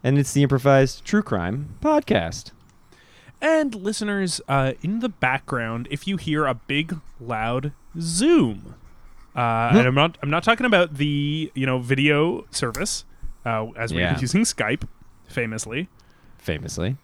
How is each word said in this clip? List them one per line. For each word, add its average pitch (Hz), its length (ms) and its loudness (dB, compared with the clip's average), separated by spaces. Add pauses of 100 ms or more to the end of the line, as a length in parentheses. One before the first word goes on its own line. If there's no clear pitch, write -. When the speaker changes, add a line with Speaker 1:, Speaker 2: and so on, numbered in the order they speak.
Speaker 1:
And 135 140 4
it's 139 160 0
the 143 100 4
improvised 135 640 4
true 208 160 2
crime 110 600 -4
podcast. 110 680 0 (920)
Speaker 2:
And 302 340 2
listeners, 202 720 -2
uh, 135 340 2
in 202 180 -4
the 240 100 -2
background, 123 800 -4
if 139 160 -6
you 196 100 -2
hear 151 280 -2
a 131 80 0
big, 156 440 -4 (220)
loud 120 520 -4 (280)
Zoom, 165 760 2 (600)
uh, 117 360 2
Speaker 1:
Hmm. 190 60 8
Speaker 2:
and 226 100 6
I'm 131 80 2
not, 160 260 2
I'm 143 80 -4
not 160 140 -2
talking 233 220 2
about 175 300 2
the, 147 600 -2
you 135 100 -2
know, 131 140 0
video 143 720 2
service, 135 520 -4 (420)
uh, 113 300 -2
as 113 180 -4
we're - 80 0
Speaker 1:
Yeah. 85 180 2
Speaker 2:
using 135 240 2
Skype, 120 400 -2 (440)
famously. 113 640 -6 (480)
Speaker 1:
Famously. 82 680 -4